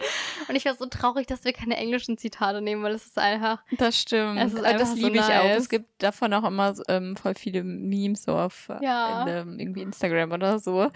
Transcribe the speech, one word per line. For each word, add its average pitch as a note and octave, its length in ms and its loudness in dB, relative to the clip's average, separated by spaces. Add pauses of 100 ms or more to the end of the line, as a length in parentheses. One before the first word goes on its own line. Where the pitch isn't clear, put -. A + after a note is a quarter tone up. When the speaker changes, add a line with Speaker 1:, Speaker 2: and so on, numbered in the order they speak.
(480)
Speaker 1:
Und C4 80 0
ich C4+ 100 0
war C4 80 0
so B3+ 100 -10
traurig, B3 420 0
dass - 180 -6
wir B3 100 -2
keine A#3 240 -4
englischen A#3 400 -2
Zitate G#3 420 -2
nehmen, G#3 220 -2
weil G#3 120 0
es A3 120 -10
ist - 120 -8
einfach A3 520 2
Speaker 2:
Das A#3+ 280 2
stimmt. G#3+ 400 0
Speaker 1:
es A3+ 140 2
ist A3+ 100 -4
Speaker 2:
Äh, G#3 120 4
das A3 80 4
Speaker 1:
einfach A#3 140 0
so A3+ 100 2
Speaker 2:
liebe G#3+ 100 4
ich A3 80 6
auch. G3+ 240 6
Speaker 1:
nice. G#3+ 140 4
Speaker 2:
Es B3 80 -4
gibt - 320 -2
davon G3+ 320 2
auch G#3+ 100 2
immer G3 300 2
so, G3 140 -10
ähm, F#3 280 0
voll F#3+ 180 -2
viele F#3 300 -4
Memes G3 600 -2
so - 80 0
auf, E3+ 360 -2
äh, - 160 -6
Speaker 1:
Ja. A#3 400 0
Speaker 2:
in, - 40 -2
ähm, E3+ 300 -6
irgendwie F#3 240 -6
Instagram E3 500 -2
oder F#3+ 260 2
so. G3 380 2